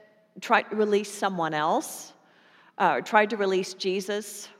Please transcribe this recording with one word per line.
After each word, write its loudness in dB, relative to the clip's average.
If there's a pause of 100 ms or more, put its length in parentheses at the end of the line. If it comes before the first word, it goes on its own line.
(420)
tried 2
to -6
release 2
someone -2
else, -2 (640)
uh, 2
tried 4
to -4
release 0
Jesus -6